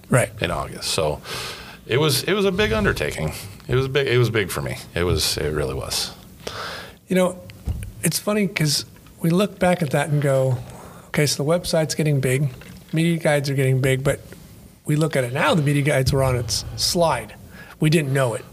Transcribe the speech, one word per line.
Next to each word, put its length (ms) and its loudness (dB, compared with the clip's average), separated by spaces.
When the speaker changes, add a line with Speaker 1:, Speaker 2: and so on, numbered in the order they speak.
Speaker 1:
Right. 220 2
Speaker 2:
in 100 0
August. 400 -6
So 300 0
it 120 2
was, 260 2
it 80 0
was 140 2
a 60 2
big 200 0
undertaking. 600 0
It 80 0
was 120 2
big. 200 0
It 100 4
was 120 4
big 200 0
for 120 -4
me. 140 -4
It 100 2
was, 320 2
it 160 -2
really 220 -2
was. 380 -6
Speaker 1:
You 80 0
know, 220 2
it's 160 0
funny 300 2
'cause 360 0
we 100 2
look 280 0
back 240 2
at 100 -2
that 180 0
and 100 2
go, 380 2
"Okay, 180 2
so 160 -2
the 60 0
website's 460 2
getting 260 2
big, 300 2
media 240 2
guides 320 2
are 60 0
getting 260 4
big," 240 2
but 160 0
we 120 0
look 200 0
at 80 2
it 80 -6
now, 220 2
the 80 4
media 200 2
guides 300 2
were 100 4
on 140 2
its 280 -2
slide. 580 0
We 100 4
didn't 220 2
know 220 2
it. 180 -8